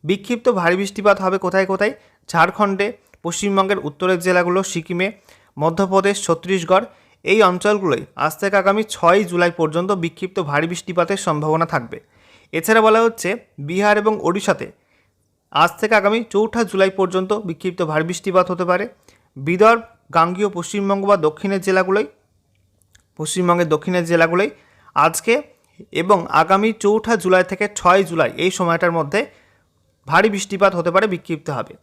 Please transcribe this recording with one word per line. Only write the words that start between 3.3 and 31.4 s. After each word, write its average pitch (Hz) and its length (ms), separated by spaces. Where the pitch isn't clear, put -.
উত্তরের 185 380
জেলাগুলো, 180 340
সিকিমে, 175 360
মধ্যপ্রদেশ, 190 540
ছত্তিশগড়, 185 600
এই 220 60
অঞ্চলগুলোয় 180 520
আজ 151 160
থেকে 196 220
আগামী 202 200
ছয়ই 185 360
জুলাই 175 300
পর্যন্ত 170 300
বিক্ষিপ্ত 185 340
ভারী 151 220
বৃষ্টিপাতের 180 540
সম্ভাবনা 156 460
থাকবে। 123 260
এছাড়া 220 280
বলা 220 200
হচ্ছে 226 220
বিহার 202 340
এবং 214 100
ওড়িশাতে 185 400
আজ 226 80
থেকে 214 200
আগামী 208 180
চৌঠা 220 280
জুলাই 190 280
পর্যন্ত 185 320
বিক্ষিপ্ত 175 320
ভারী 156 200
বৃষ্টিপাত 180 420
হতে 175 180
পারে। 180 140
বিদর্ভ, 185 440
গাঙ্গেয় 180 400
পশ্চিমবঙ্গ 196 540
বা 202 60
দক্ষিণের 190 400
জেলাগুলোয়, 190 420
পশ্চিমবঙ্গের 175 560
দক্ষিণের 175 360
জেলাগুলোয় 175 400
আজকে 170 280
এবং 190 160
আগামী 196 260
চৌঠা 214 380
জুলাই 185 280
থেকে 190 140
ছয় 185 320
জুলাই 156 200
এই 185 140
সময়টার 170 400
মধ্যে 156 220
ভারী 185 260
বৃষ্টিপাত 196 440
হতে 170 160
পারে 196 200
বিক্ষিপ্তভাবে। 147 580